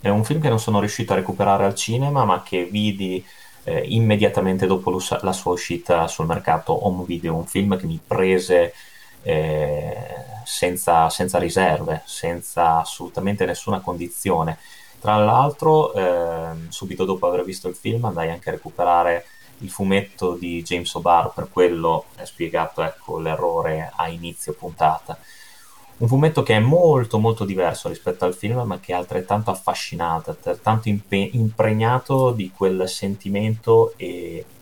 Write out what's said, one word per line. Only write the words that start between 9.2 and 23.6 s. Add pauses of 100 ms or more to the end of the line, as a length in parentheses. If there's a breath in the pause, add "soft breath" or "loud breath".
eh, (480)
senza,
senza
riserve,
senza
assolutamente
nessuna
condizione. (420 loud breath)
Tra
l'altro,
ehm,
subito
dopo
aver
visto
il
film
andai
anche
a
recuperare (320 loud breath)
il
fumetto
di
James
O'Barr,
per
quello (100)
è
spiegato,
ecco,
l'errore